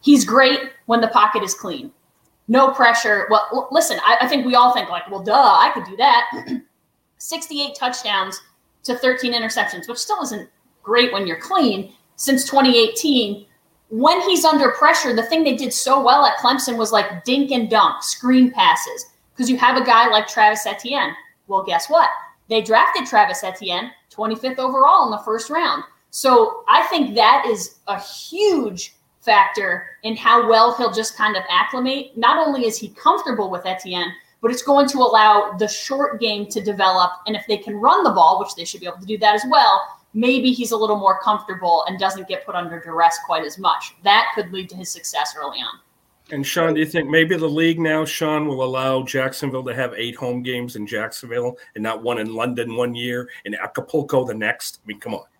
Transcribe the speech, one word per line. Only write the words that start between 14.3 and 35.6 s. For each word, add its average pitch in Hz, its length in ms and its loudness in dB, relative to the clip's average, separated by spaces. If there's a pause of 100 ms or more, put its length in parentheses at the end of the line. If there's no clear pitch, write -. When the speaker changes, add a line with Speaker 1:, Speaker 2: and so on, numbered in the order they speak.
Speaker 1:
under 294 260 4
pressure, 294 440 2
the 220 80 0
thing 320 220 0
they 262 100 0
did 240 180 -6
so 269 300 0
well 269 220 6
at - 140 2
Clemson 254 400 -2
was, 220 140 0
like, 202 320 -2
dink 269 260 0
and 240 200 -2
dunk, - 320 2
screen 254 480 2
passes, - 560 0 (300)
'cause 247 120 -4
you 254 100 0
have 254 180 2
a 240 80 0
guy 240 240 6
like 214 180 2
Travis 220 400 2
Etienne. 247 480 -6 (320)
Well, 196 160 -2
guess 175 260 -4
what? 311 200 4 (400)
They 220 120 0
drafted 220 460 2
Travis 208 380 2
Etienne, 190 480 -8 (180)
twenty-fifth 220 480 -6
overall 269 460 4
in 220 80 -2
the 208 60 -6
first 220 300 -6
round. 311 360 -2 (260)
So 240 580 2
I - 160 6
think 262 300 -2
that 226 320 4
is 214 300 -4 (100)
a 196 140 -6
huge 311 960 -2 (240)
factor 220 680 2 (160)
in 220 140 -6
how 226 320 4
well 220 260 6
he'll 233 180 -2
just 220 240 -4
kind 214 200 -2
of 185 120 -4
acclimate. 254 680 -2
Not 302 280 2
only 269 220 -2
is 214 100 -2
he 214 120 -10
comfortable 233 600 -2
with 175 160 -8
Etienne, 185 460 -6 (280)
but 233 100 -8
it's 254 120 -8
going 277 260 4
to 277 100 -4
allow 214 600 4
the 208 100 -2